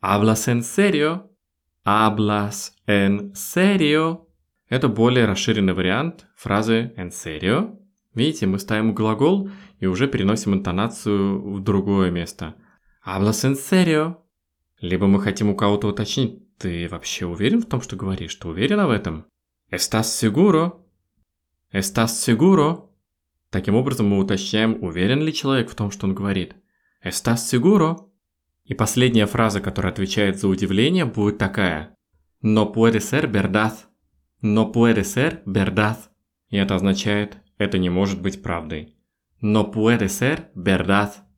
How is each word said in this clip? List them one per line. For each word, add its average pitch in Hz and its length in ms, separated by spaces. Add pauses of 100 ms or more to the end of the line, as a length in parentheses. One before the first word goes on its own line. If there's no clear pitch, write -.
«Hablas 104 440
en 120 140
serio?» 165 680 (540)
«Hablas 104 880 (140)
en 101 460
serio?» 165 920 (420)
Это 127 200
более 117 360
расширенный 101 480
вариант 98 540 (100)
фразы 113 640
«en 90 100
serio». 90 720 (360)
Видите, 127 320
мы 95 120
ставим 107 360
глагол 120 560 (300)
и 92 60
уже 92 200
переносим 104 460
интонацию 98 1040
в 98 100
другое 98 460
место. 82 440 (500)
«Hablas 98 400
en 135 100
serio?» 165 640 (640)
Либо 90 260
мы 98 140
хотим 104 280
у 98 80
кого-то 104 320
уточнить: - 680
«Ты 87 300
вообще - 360
уверен 98 380
в 226 40
том, 123 140
что - 160
говоришь? 95 380
Ты - 140
уверена 139 380
в 143 40
этом?» 85 340 (460)
«¿Estás 110 320
seguro?» 160 840 (880)
«¿Estás 107 360
seguro?» 156 840 (580)
Таким 95 260
образом 127 340
мы 101 100
уточняем, 107 640
уверен 95 400
ли 156 100
человек 131 380
в - 40
том, 104 160
что - 160
он 95 80
говорит. 98 400 (500)
«¿Estás 117 340 (120)
seguro?» 165 600 (520)
И - 100
последняя 117 520
фраза, 104 340
которая 92 320
отвечает 98 460
за - 80
удивление, 104 580
будет 104 340
такая: 85 580 (480)
«No 107 280
puede 113 280
ser 139 300
verdad. 104 420 (680)
No 107 320
puede 117 300
ser 151 420
verdad». 101 520 (540)
И 104 60
это 98 200
означает: 101 600 (200)
«Это 98 200
не 90 120
может 92 320
быть 95 200
правдой». 80 540 (460)
«No 104 300
puede 110 340
ser 139 480
verdad». 95 560 (280)